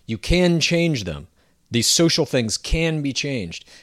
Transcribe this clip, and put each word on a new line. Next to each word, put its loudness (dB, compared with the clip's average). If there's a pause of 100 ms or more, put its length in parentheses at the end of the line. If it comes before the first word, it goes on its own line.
you -6
can 2
change 0
them. -10 (440)
These 2
social 2
things -2
can 0
be -4
changed. -6 (160)